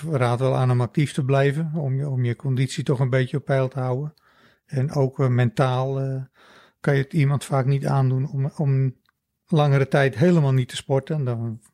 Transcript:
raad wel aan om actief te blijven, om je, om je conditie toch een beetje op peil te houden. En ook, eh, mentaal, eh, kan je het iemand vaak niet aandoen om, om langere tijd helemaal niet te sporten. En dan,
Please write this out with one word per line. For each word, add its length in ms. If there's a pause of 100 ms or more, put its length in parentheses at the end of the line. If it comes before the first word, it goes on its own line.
(100)
raad 300
wel 160
aan 140
om 100
actief 320
te 120
blijven, 500
om 200
je, 140
om 160
je 120
conditie 480
toch 160
een 100
beetje 260
op 80
peil 240
te 120
houden. 340 (520)
En 260
ook, 280
eh, 80
mentaal, 720
eh, 220 (580)
kan 160
je 60
het 100
iemand 320
vaak 220
niet 200
aandoen 440
om, 260
om 400 (500)
langere 420
tijd 280
helemaal 360
niet 160
te 80
sporten. 400
En 80
dan, 360 (120)